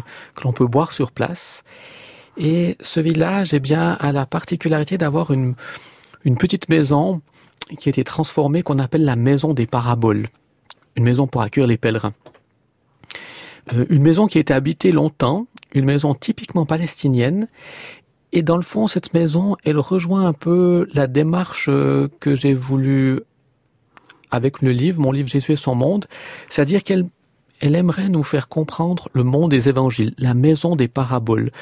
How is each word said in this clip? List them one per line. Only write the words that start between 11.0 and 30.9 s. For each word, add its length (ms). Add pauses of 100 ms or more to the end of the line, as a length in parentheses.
maison 200
pour 160
accueillir 260
les 100
pèlerins. 340 (1600)
Euh, 180
une 120
maison 260
qui 120
a 20
été 120
habitée 380
longtemps, 560 (260)
une 120
maison 280
typiquement 520
palestinienne. 800 (880)
Et 80
dans 160
le 60
fond, 240
cette 260
maison, 500
elle 140
rejoint 480
un 80
peu 600
la 140
démarche, 640
euh, 400 (100)
que 160
j'ai 180
voulu 680 (1080)
avec 300
le 100
livre, 280
mon 140
livre 160
Jésus 240
et 40
son 180
monde, 320 (420)
c'est-à-dire 340
qu'elle, 240 (540)
elle 140
aimerait 340
nous 140
faire 260
comprendre 640
le 100
monde 280
des 180
évangiles, 480
la 160
maison 420
des 140
paraboles. 600 (100)